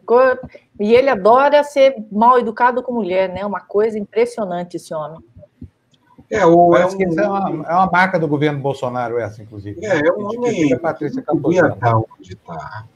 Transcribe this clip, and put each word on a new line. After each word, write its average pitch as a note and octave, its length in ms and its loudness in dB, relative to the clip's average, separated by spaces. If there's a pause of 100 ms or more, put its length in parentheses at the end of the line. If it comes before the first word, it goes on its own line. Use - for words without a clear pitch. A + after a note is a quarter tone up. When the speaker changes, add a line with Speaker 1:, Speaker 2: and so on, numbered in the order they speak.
Speaker 1:
cor, B3+ 320 2 (440)
e G#3 140 2
ele C4 140 4
adora C4 540 4
ser C4+ 320 2 (160)
mal A#3 260 4
educado A#3+ 460 0
com B3 100 -8
mulher, F#3+ 360 -2
né? F#3 180 -8
Uma F#3+ 140 -6
coisa G#3+ 360 -2
impressionante G3+ 800 -4
esse - 160 -12
homem. D#3 280 -10 (1080)
Speaker 2:
É, G#3+ 160 0
o, E3+ 260 6
Speaker 3:
Parece F3+ 220 4
Speaker 2:
é - 20 -8
um F#3+ 40 -8
Speaker 3:
que F#3+ 60 0
isso E3+ 160 -2
é G#3 80 0
uma, G3 200 -4
é D#3 260 -6
uma F3+ 160 2
marca F#3 280 2
do D#3+ 80 -2
governo D3 320 -2
Bolsonaro, B2 580 -6
essa, A2 260 -6
inclusive, G#2 420 -16
Speaker 2:
É, G3 100 -2
Speaker 3:
né? D3+ 140 0
Speaker 2:
é F#3 40 2
um G3+ 160 -6
Speaker 3:
Que A#3 100 -8
Speaker 2:
homem A#3+ 160 -2
Speaker 3:
fica D3 200 0
a - 20 0
Speaker 2:
que - 60 -10
Speaker 3:
Patrícia D3 460 -6
Speaker 2:
não D3 120 0
podia E3+ 220 2
Speaker 3:
Cantozano. A2+ 380 0
Speaker 2:
estar - 180 -8
onde F#2 140 -20
está. - 640 -16